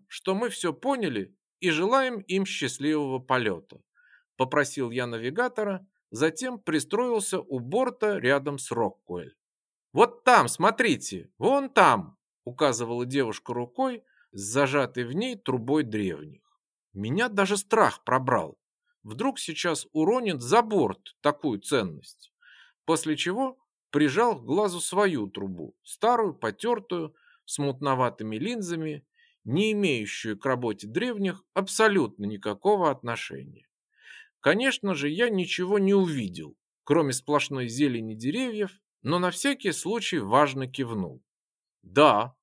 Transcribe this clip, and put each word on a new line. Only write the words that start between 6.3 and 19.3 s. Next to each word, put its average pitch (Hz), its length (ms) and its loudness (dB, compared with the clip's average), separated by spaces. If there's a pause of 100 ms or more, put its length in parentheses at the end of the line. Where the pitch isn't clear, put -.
пристроился 196 840 -2
у 131 180 -6
борта 208 600 -2
рядом 139 400 2
с - 120 -10
Роквелл. 95 600 -4 (600)
«Вот 226 320 4
там, 202 240 8
смотрите, 160 920 0
вон 262 320 2
там», 120 460 4 (280)
указывала 123 640 -2
девушка 123 460 -2
рукой 220 500 -4 (300)
с 98 80 -14
зажатой 127 640 0
в 117 80 -8
ней 226 240 -4
трубой 135 460 0
древних. 95 600 -6 (500)
Меня 127 360 -2
даже 196 280 0
страх 196 480 2
пробрал. 120 540 0 (440)
Вдруг 202 360 -4